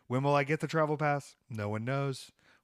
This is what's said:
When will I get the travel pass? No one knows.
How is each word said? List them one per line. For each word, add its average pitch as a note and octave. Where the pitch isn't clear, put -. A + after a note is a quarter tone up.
When C3
will C#3+
I C#3+
get D3+
the D#3
travel D3+
pass? C#3+
No G#2+
one A2
knows. C#3